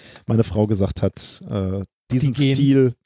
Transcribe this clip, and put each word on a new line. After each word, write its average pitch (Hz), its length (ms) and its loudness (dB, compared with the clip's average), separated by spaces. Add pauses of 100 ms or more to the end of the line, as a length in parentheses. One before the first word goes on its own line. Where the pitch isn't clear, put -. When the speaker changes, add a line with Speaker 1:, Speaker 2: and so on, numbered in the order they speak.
(260)
Speaker 1:
meine 113 180 2
Frau 107 220 0
gesagt 98 340 -2
hat, - 500 -6
äh, 98 300 -4 (300)
diesen 127 240 0
Speaker 2:
Die 143 100 2
gehen. 135 100 2
Speaker 1:
Stil, 135 400 4 (120)